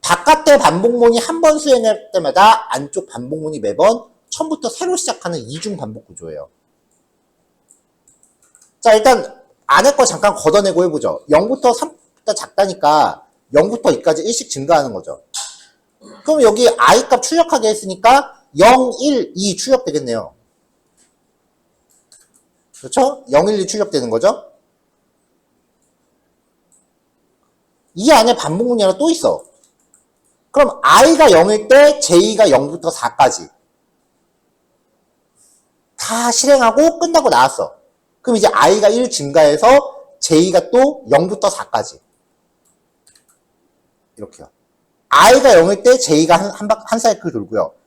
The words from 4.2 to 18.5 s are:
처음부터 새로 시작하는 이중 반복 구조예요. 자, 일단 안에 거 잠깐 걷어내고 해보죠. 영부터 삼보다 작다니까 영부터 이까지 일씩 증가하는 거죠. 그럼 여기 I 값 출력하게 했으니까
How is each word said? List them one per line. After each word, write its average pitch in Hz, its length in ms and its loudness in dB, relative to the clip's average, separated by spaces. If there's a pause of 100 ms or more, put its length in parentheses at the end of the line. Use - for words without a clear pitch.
처음부터 311 400 -8
새로 359 260 -8
시작하는 175 440 -10
이중 160 380 -14
반복 110 280 -16
구조예요. 78 440 -20 (2250)
자, 226 120 4
일단 220 480 0 (240)
안에 214 300 0
거 262 100 2
잠깐 202 300 -4
걷어내고 180 480 0
해보죠. 139 460 -6
영부터 233 440 0
삼보다 - 600 -10
작다니까 151 920 -2 (280)
영부터 190 380 0
이까지 156 320 -2
일씩 226 260 -6
증가하는 139 440 -2
거죠. 85 300 -14 (1000)
그럼 302 200 0
여기 220 340 4
I 180 320 2
값 247 140 0
출력하게 311 460 -2
했으니까 220 720 -2 (160)